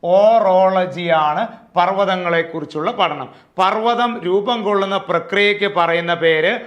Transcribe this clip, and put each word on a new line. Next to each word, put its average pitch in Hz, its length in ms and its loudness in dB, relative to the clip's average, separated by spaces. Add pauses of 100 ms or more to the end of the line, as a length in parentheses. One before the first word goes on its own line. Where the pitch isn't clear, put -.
ഓറോളജിയാണ് 185 1400 2 (280)
പർവ്വതങ്ങളെക്കുറിച്ചുള്ള 175 1160 -2
പഠനം. 147 380 -2 (280)
പർവ്വതം 226 640 0
രൂപം 202 420 -2
കൊള്ളുന്ന 196 340 -2
പ്രക്രിയയ്ക്ക് 196 760 -2
പറയുന്ന 170 380 0
പേര് 165 540 0